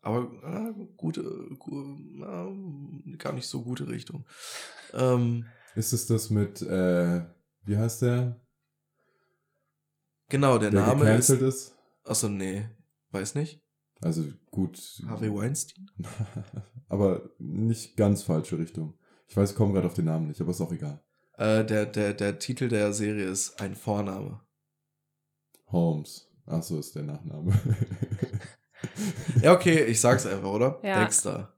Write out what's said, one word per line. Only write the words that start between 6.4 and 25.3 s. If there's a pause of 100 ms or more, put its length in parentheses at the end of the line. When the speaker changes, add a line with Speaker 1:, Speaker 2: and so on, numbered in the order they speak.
Speaker 2:
äh, (440)
wie
heißt
der? (1900)
Speaker 1:
Genau,
der
Speaker 2:
Der
Speaker 1:
Name (120)
ist
Speaker 2:
gecancelt
ist? (300)
Speaker 1:
Achso,
nee. (440)
Weiß
nicht. (400)
Speaker 2:
Also (260)
gut. (280)
Speaker 1:
Harvey
Weinstein? (120)
Speaker 2:
<laughs>
Aber
nicht
ganz
falsche
Richtung. (300)
Ich
weiß,
ich
komm
grad
auf
den
Namen
nicht,
aber
ist
auch
egal. (340)
Speaker 1:
Äh,
der,
der,
der
Titel
der
Serie
ist
Ein
Vorname. (1300)